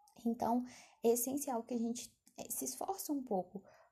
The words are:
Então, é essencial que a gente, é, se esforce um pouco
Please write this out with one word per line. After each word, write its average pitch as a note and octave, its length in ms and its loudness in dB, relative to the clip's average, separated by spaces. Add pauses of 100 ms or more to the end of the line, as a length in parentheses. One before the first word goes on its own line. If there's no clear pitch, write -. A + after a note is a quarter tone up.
(240)
Então, A#3 400 2 (380)
é A3+ 60 6
essencial A#3+ 540 2
que B3 120 -4
a A#3 40 2
gente, A#3 320 -2 (280)
é, - 120 -8
se - 140 -4
esforce - 460 -4
um C#4 120 0
pouco F#3+ 400 -2 (300)